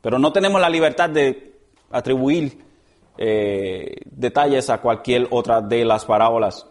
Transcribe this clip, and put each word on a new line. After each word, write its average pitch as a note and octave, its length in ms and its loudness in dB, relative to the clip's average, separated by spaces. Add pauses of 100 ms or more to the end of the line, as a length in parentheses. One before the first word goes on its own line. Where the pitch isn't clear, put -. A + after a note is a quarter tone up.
Pero A2+ 180 -2
no D3+ 140 4
tenemos G3 280 2
la E3+ 100 2
libertad E3 400 0
de C#3 460 -2 (340)
atribuir, C3 720 -2 (560)
eh, G2+ 840 -2
detalles C3 680 -2
a A2 100 0
cualquier A#2+ 500 0
otra A#2 300 0
de A#2 240 0
las A2 200 0
parábolas. A2 680 2